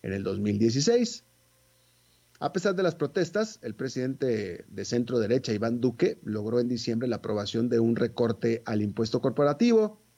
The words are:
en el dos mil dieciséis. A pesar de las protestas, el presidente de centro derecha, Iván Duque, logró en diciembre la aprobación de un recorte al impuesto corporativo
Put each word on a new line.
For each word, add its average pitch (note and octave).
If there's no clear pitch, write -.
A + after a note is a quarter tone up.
en -
el G2
dos G2
mil G#2
dieciséis. D3+
A C#3+
pesar G3
de F#3
las E3+
protestas, F#3+
el A2
presidente B2+
de G2+
centro A#2+
derecha, A#2
Iván A#2
Duque, B2
logró A2
en A#2+
diciembre A#2+
la A2+
aprobación A2
de A#2
un A#2
recorte A2+
al G#2+
impuesto A2
corporativo G#3+